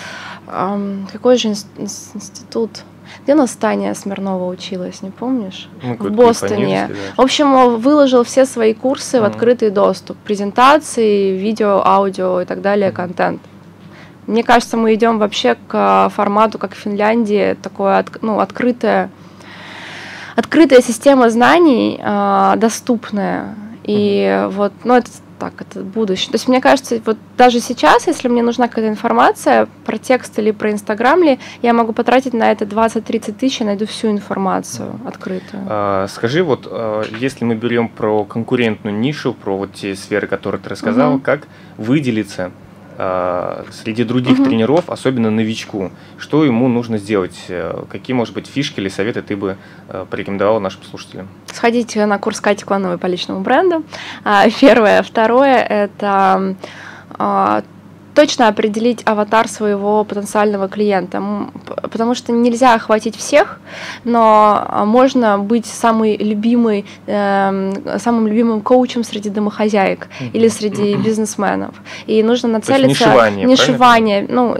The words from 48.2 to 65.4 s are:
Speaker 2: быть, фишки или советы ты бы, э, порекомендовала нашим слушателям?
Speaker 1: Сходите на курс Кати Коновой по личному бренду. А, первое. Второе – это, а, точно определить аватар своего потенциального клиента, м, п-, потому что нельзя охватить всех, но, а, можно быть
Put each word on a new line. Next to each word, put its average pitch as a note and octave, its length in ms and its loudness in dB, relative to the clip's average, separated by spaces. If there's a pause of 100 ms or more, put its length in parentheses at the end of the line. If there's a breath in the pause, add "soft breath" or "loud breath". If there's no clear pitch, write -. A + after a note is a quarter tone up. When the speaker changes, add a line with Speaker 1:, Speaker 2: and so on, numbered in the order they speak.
Speaker 2:
быть, G2+ 120 -10
фишки - 320 -6
или G2 100 -2
советы G2+ 320 -6
ты G#2 140 -8
бы, G2 220 -6 (320 loud breath)
э, F#2+ 200 -12
порекомендовала G2 520 -2
нашим F#2+ 240 -8
слушателям? F#2+ 420 -16 (260)
Speaker 1:
Сходите A3+ 540 0
на G#3 120 0
курс G#3 220 -6
Кати G#3 240 -2
Коновой F#3+ 340 -2
по F3+ 80 -6
личному F#3 340 -4
бренду. D#4+ 420 2 (400 loud breath)
А, G3+ 260 4
первое. G#3 540 6
Второе – A#3+ 540 2
это, G3 960 0 (640 loud breath)
а, G#2+ 460 0 (500)
точно - 340 4
определить A3 560 0
аватар A3 440 0
своего G#3 560 0
потенциального G#3 640 -2
клиента, G3 500 -2
м, G3+ 340 -6 (140)
п-, - 220 -8
потому A3+ 260 -2
что - 180 -6
нельзя A#3 420 4
охватить A3 420 0
всех, - 420 0 (460 loud breath)
но, G#3+ 640 4
а, - 160 -2
можно A#3 540 4
быть G#3+ 280 -2